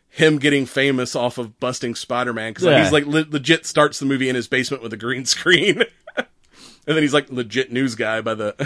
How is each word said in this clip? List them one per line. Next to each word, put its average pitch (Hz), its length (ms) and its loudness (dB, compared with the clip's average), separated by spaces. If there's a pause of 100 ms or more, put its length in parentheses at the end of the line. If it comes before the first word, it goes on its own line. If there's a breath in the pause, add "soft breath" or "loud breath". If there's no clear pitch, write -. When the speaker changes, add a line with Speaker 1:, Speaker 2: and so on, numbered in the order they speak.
Speaker 1:
him 156 300 2
getting 143 280 2
famous 135 500 0
off 123 220 -2
of 113 220 -10
busting 123 340 -4
Spider-Man. 117 580 -4
'Cause, 180 120 -6
like, 165 120 6
Speaker 2:
Yeah. 113 80 6
Speaker 1:
he's, 95 80 2
like, 147 140 2
le-, 151 240 0
legit 151 340 0
starts 147 340 2
the 143 60 -8
movie 131 240 0
in 127 60 -2
his 120 140 -4
basement 127 340 -2
with 113 100 -8
a 117 60 -8
green 123 260 -6
<laughs> - 120 0
screen. 180 520 2
<laughs> - 60 -20 (920 loud breath)
And 151 120 0
then 156 80 2
he's, 139 100 0
like, 143 160 0
legit 123 400 -4
news 123 240 0
guy 110 280 -2
by 110 120 -4
the, 107 200 -6 (120)